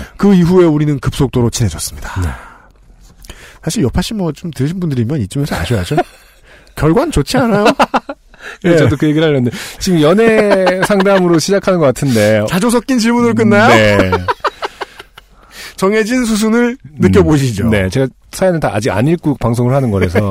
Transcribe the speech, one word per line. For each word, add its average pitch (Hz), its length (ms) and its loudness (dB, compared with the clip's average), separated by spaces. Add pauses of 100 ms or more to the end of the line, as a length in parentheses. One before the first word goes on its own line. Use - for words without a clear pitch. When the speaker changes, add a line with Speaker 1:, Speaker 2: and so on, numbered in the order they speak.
(180)
Speaker 1:
그 202 160 4
이후에 180 320 4
우리는 151 320 0
급속도로 123 520 -2
친해졌습니다. - 720 -6
Speaker 2:
네. 87 80 -4 (1400)
Speaker 1:
사실 160 180 -4
요파 131 200 -2
씨 - 120 -8
뭐 180 180 -4
좀 170 180 -12
들으신 156 280 -4
분들이면 139 440 -4
이쯤에서 139 340 -6
아셔야죠. 90 400 -4 (400)
<laughs> - 400 -20
결과는 202 340 0
좋지 - 280 -2
않아요. 208 260 0 (960)
Speaker 2:
네, 175 100 2
Speaker 1:
예. 170 40 4
Speaker 2:
저도 151 200 2
그 156 120 0
얘기를 156 180 2
하려는데 131 240 0 (300)
지금 175 200 0
연애 196 840 2
<laughs> 175 40 0
상담으로 190 540 2
시작하는 190 400 0
것 151 60 2
같은데 110 600 2
Speaker 1:
자조 190 220 0
섞인 247 280 0
질문으로 233 360 2
끝나요? 214 340 4
Speaker 2:
네. 101 420 4 (840)
Speaker 1:
<laughs> - 840 -20
정해진 220 480 0
수순을 226 600 0
Speaker 2:
음, - 140 -20
Speaker 1:
느껴보시죠. 143 720 2
Speaker 2:
네, 98 180 0
제가 131 180 0 (260)
사연을 180 280 0
다 143 120 -2
아직 107 180 -2
안 107 180 0
읽고 160 300 0
방송을 120 360 0
하는 135 160 0
거라서 98 400 0